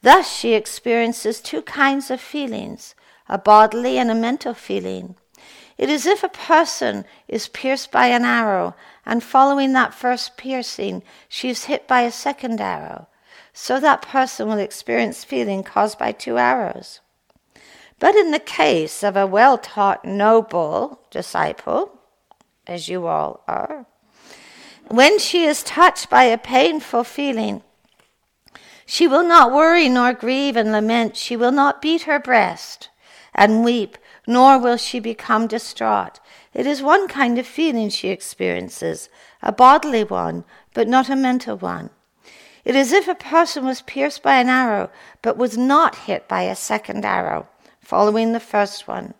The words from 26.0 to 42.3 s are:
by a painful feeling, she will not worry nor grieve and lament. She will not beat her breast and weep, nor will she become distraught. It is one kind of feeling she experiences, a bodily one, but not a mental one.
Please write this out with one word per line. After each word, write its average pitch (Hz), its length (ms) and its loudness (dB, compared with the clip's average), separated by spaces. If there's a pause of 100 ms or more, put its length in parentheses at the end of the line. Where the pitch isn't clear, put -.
by 254 160 6
a 233 140 4
painful 254 680 0
feeling, 220 600 -6 (1200)
she - 220 0
will 339 200 4
not 311 240 6
worry 320 380 4
nor 247 240 2
grieve 262 420 -2
and 220 160 0
lament. 220 460 0
She - 180 -8
will 240 160 0
not 285 300 0
beat 320 220 -2
her 294 160 -2
breast 214 720 -2 (440)
and 220 300 4
weep, 233 340 -2 (300)
nor 262 320 6
will 240 180 0
she - 220 -8
become 226 480 -2
distraught. 214 720 -4 (340)
It 247 140 -2
is 277 160 -4
one 359 240 4
kind 247 320 -2
of 247 80 -8
feeling 240 420 -2
she 190 200 -6
experiences, - 1000 -6 (320)
a - 100 -2
bodily 262 520 6
one, 170 400 -4 (300)
but 226 140 0
not 254 220 2
a 277 60 -2
mental 254 420 -2
one. 175 320 -8 (760)